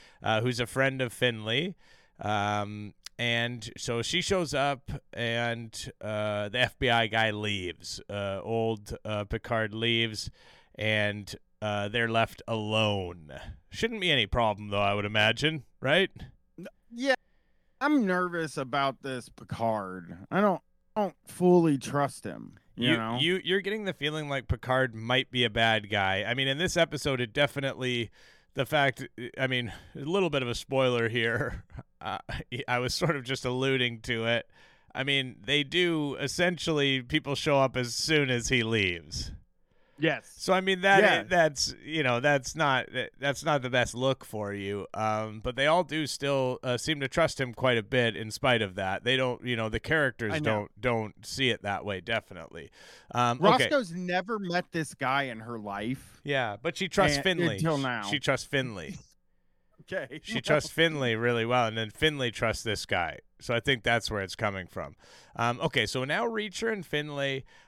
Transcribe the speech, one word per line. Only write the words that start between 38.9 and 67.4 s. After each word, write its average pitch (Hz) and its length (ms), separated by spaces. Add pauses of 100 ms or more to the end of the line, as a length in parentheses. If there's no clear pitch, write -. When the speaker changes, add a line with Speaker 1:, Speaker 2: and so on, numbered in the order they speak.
Speaker 2:
Yes. 147 380
Speaker 1:
So, - 160
I 190 60
mean, 185 200
that 196 220
Speaker 2:
Yeah. 190 220
Speaker 1:
that's, 156 500 (100)
you 156 180
know, 120 180
that's 139 360
not, 139 360
that, 123 260
that's 135 260
not 151 180
the 123 80
best 120 240
look 131 300
for 104 280
you. 101 420
Um, 107 460
but 127 160
they 135 100
all 170 180
do 147 220
still, 135 560
uh, 123 160
seem 151 220
to 135 80
trust - 320
him 123 140
quite 127 240
a 107 40
bit 117 340
in 110 140
spite 120 320
of 95 140
that. 95 280
They 127 120
don't, 127 280
you 120 120
know, 113 120
the 110 120
characters 131 520
Speaker 2:
I 156 60
know. 110 300 (100)
Speaker 1:
don't, - 20
don't 113 460
see 131 240
it - 120
that 95 220
way, 95 160
definitely. 87 720 (440)
Um, 120 300
okay. 240 240
Speaker 2:
Roscoe's 240 240
never 180 460
met 180 340
this 160 220
guy 135 300
in 113 160
her 117 180
life. 104 640
Speaker 1:
Yeah, 127 380
but 170 140
she 196 120
trusts 156 300
Speaker 2:
And 139 60
Speaker 1:
Finley. 175 320
Speaker 2:
until 151 220
now. 123 240
Speaker 1:
She 104 160
trusts 135 280
Finley. 110 540
Speaker 2:
<laughs> - 40 (880)
Okay. 151 300
Speaker 1:
She 220 180
trusts 151 300
Finley 147 460
really 117 280
well, 120 220
and 110 100
then 110 140
Finley 143 400
trusts 110 320
this 107 240
guy. 87 320 (220)
So - 140
I 117 40
think 123 240
that's 117 260
where 104 140
it's 95 140
coming 98 320
from. 78 260 (400)
Um, 120 280
okay, 135 220
so 127 200
now 170 200
Reacher 220 480
and 196 140
Finley, 139 580 (240)